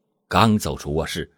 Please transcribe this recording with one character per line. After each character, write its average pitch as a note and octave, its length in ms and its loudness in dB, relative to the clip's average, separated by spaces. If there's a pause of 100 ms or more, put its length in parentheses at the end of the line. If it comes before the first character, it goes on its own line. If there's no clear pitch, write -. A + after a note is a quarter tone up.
(300)
刚 G#2+ 280 4
走 D2+ 200 -4
出 D2 160 -6
卧 D2 120 -2
室， - 320 -8